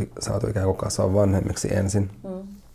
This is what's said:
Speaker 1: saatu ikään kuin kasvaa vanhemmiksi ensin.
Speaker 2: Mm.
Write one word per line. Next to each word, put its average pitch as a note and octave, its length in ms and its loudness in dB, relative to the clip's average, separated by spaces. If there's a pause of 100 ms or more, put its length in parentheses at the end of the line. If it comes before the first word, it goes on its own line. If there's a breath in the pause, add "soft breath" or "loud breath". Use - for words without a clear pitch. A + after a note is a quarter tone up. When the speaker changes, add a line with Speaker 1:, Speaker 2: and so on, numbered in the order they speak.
(200)
Speaker 1:
saatu G2+ 280 -2
ikään G2 180 0
kuin F#2+ 120 2
kasvaa - 360 0
vanhemmiksi G2 600 2
ensin. G2 340 2 (140)
Speaker 2:
Mm. F#3+ 240 -10 (280)